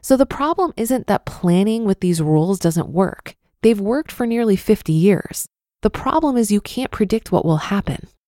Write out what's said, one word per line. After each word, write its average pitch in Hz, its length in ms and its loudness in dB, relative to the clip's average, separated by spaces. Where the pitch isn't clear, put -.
So - 140 4
the 262 100 4
problem 330 520 -2
isn't 233 300 -2
that - 180 0
planning 202 580 0
with 196 160 0
these 175 220 0
rules 156 360 2
doesn't 165 300 0
work. - 480 -4
They've 220 180 4
worked 233 320 -2
for 247 140 -4
nearly 233 300 2
fifty 196 380 0
years. 175 520 0
The 214 80 2
problem 277 480 0
is 214 140 0
you 208 100 2
can't - 300 -8
predict 220 400 -2
what 185 120 2
will 156 140 0
happen. - 500 -6